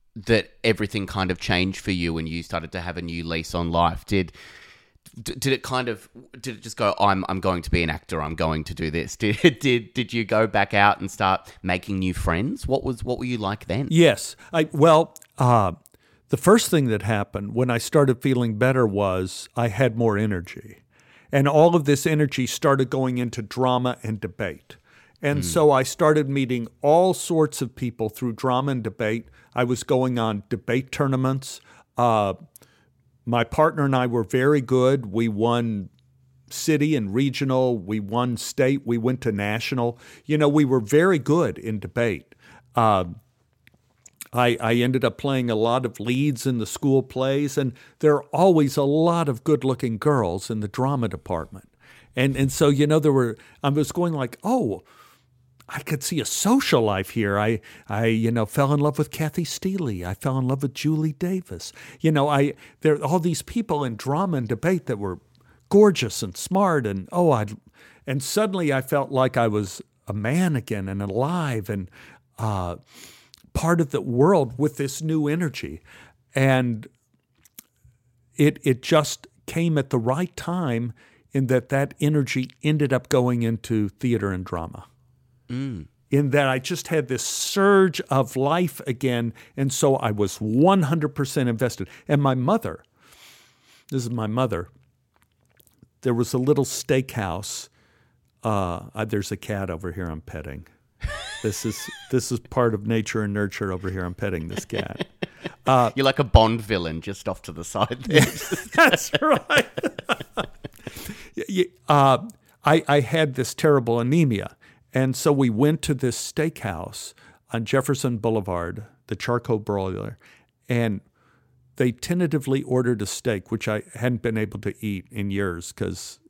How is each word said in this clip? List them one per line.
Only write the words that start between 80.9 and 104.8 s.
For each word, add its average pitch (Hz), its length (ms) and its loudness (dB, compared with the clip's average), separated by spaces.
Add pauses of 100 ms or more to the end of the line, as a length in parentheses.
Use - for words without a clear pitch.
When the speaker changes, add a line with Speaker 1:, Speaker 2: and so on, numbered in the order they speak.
Speaker 2:
in 135 160 0
that 127 220 0
that 139 300 0
energy 143 520 -2 (100)
ended 147 320 0
up 127 160 0
going 123 320 2
into 113 480 -2
theater 104 420 -2
and 92 140 -6
drama. 85 400 -8 (640)
Speaker 1:
Mm. 123 400 -8 (220)
Speaker 2:
In 139 220 2
that 139 160 2
I 131 120 -2
just - 280 -8
had 151 200 -2
this 127 160 -4
surge 196 840 2
of 131 260 0
life 156 520 0
again, 123 440 -2 (240)
and 139 160 0
so 135 260 4
I 113 140 -2
was 104 260 -2
one 147 460 4
hundred 147 260 0
percent 135 400 -2
invested. 113 380 -4 (200)
And 143 140 2
my 135 140 2
mother, 127 480 -2 (1080)
this 131 120 -2
is 117 60 -8
my 113 180 -4
mother, 107 420 -2 (1300)
there 123 140 0
was 117 180 -2
a 127 60 0
little 139 260 2
steakhouse. 107 1040 -4 (720)
Uh, 95 520 -2
uh, 110 100 -4
there's 107 260 -4
a 101 60 -6
cat 98 320 -6
over 87 220 -8
here 87 160 -8
I'm 78 140 -8
petting. - 440 -12 (800)
This - 200 -4
is, 110 140 -4 (220)
<laughs> - 120 -20
this 127 200 0
is 120 80 -4
part 120 340 0
of 104 140 -6
nature 113 340 -2
and 104 100 -4
nurture 101 400 -4
over 92 200 -6
here. 92 120 -6
I'm 90 120 -8
petting 87 320 -6
this 95 180 -10
cat. - 400 -6 (640)